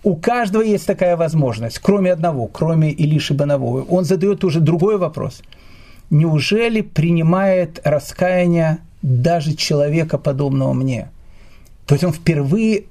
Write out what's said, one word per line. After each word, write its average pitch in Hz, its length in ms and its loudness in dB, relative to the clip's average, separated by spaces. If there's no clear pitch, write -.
У 202 120 2
каждого 220 480 0
есть 214 240 0
такая 180 300 0
возможность, 135 640 -2
кроме 190 340 2
одного, 160 340 -2
кроме 156 440 0
Илиши 151 440 0
бен 143 160 0
Авуа. 131 320 -2
Он 180 220 0
задаёт 190 400 0
уже 165 160 0
другой 170 380 2
вопрос. 160 440 -6
«Неужели 196 720 2
принимает 170 1000 0
раскаяние 170 960 0
даже 151 520 0
человека, 151 640 0
подобного 135 540 0
мне?» 127 360 -2
То 143 100 4
есть 156 80 -2
он 175 80 0
впервые 165 800 0